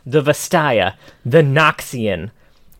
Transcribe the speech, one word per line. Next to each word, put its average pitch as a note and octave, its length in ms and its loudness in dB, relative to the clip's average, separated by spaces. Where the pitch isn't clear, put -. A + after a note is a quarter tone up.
the C#3+ 180 0
Vastaya, C#3 720 0
the D3+ 180 4
Noxian." B2+ 880 0